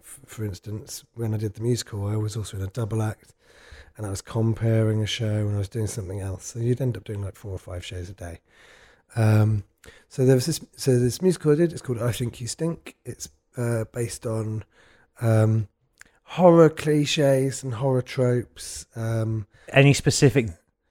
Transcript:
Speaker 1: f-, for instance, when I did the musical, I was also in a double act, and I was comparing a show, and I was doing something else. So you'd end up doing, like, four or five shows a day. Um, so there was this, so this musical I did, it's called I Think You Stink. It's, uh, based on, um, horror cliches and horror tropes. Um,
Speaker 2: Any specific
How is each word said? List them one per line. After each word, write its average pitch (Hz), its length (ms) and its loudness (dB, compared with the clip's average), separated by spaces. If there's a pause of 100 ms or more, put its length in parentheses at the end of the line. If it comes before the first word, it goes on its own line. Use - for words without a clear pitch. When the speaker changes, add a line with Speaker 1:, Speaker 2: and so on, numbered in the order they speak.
Speaker 1:
f-, - 260 -20
for - 180 -10
instance, 104 600 -12 (100)
when 113 200 -4
I - 20 -2
did 107 180 -4
the 107 80 -10
musical, 110 440 -4
I 107 100 -2
was 107 200 -4
also 104 200 -8
in 98 80 -8
a 98 40 -6
double 110 320 -4
act, - 320 -6 (640)
and 107 80 -10
I 98 60 -6
was 98 100 -6
comparing 113 800 0
a 107 60 -2
show, - 180 -6 (220)
and 104 80 -2
I 101 40 -2
was 98 100 -4
doing 110 180 -4
something 98 340 -8
else. 95 260 -8
So - 120 -12
you'd 120 220 -2
end 123 160 -2
up 95 80 -14
doing, 101 180 -8
like, 98 140 -10
four 101 160 -12
or 92 60 -8
five 90 260 -12
shows 90 260 -12
a 98 40 -16
day. 85 260 -14 (720)
Um, 107 480 4 (460)
so - 180 -2
there 131 80 8
was 127 120 2
this, 160 140 -4 (160)
so 127 220 2
this 123 240 0
musical 170 300 2
I - 20 6
did, 165 180 2
it's - 100 -10
called 117 200 -6
I 120 80 0
Think 117 300 -6
You 117 80 -8
Stink. - 560 -8
It's, - 240 -14 (280)
uh, 117 360 -2
based 120 340 -8
on, 110 380 -4 (560)
um, 110 480 4 (580)
horror 170 440 8
cliches 143 920 0
and 131 120 -8
horror 127 280 0
tropes. - 840 -4 (100)
Um, 113 500 -2 (220)
Speaker 2:
Any 139 240 6
specific 131 560 4 (420)